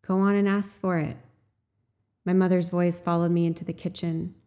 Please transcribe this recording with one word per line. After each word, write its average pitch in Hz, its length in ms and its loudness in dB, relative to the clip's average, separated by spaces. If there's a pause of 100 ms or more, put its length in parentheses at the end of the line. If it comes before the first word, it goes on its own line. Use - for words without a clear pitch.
Go 185 160 0
on 202 160 4
and 202 120 2
ask 202 320 -2
for 180 200 0
it." 151 180 -4 (1040)
My 175 80 -2
mother's 180 380 2
voice 175 320 0
followed 170 300 0
me 170 160 2
into 165 180 -4
the 170 80 -8
kitchen. 170 640 -6 (120)